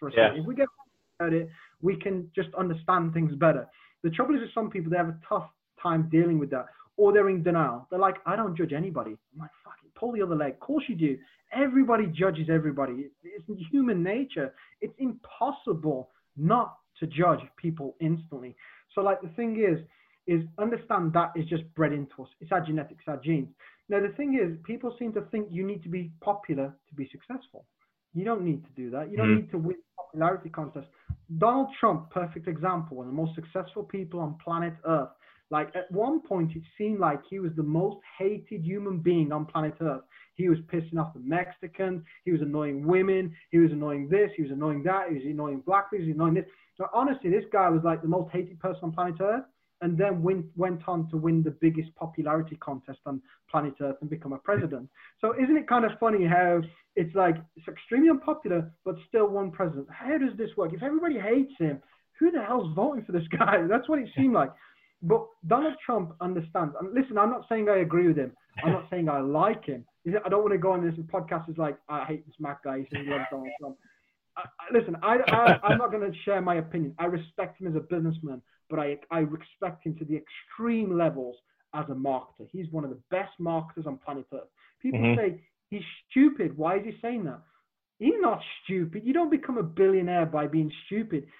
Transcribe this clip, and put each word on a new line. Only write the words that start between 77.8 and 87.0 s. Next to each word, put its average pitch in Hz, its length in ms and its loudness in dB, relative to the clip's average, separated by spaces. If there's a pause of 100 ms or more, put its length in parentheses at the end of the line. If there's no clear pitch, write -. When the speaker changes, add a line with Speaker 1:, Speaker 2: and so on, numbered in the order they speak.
Speaker 1:
businessman, 160 600 -4 (300)
but 156 80 -4
I, 143 180 -2 (140)
I 165 80 -2
respect 160 640 -4
him 160 120 -4
to 160 100 -10
the 151 100 -2
extreme 220 800 -2
levels 135 400 0 (380)
as 151 160 -4
a 139 40 -6
marketer. 131 560 -4
He's 180 200 -10
one 156 140 -4
of 135 60 -8
the 131 100 -14 (100)
best 190 280 -4
marketers 165 480 -4
on 135 120 -8
planet 139 340 -10
Earth. 135 160 -12 (320)
People 127 200 0
Speaker 2:
Mm-hmm. 117 200 4
Speaker 1:
say, 180 200 0 (280)
"He's 196 160 -8 (260)
stupid. 262 460 4
Why 165 220 0
is 208 80 -4
he 220 160 -10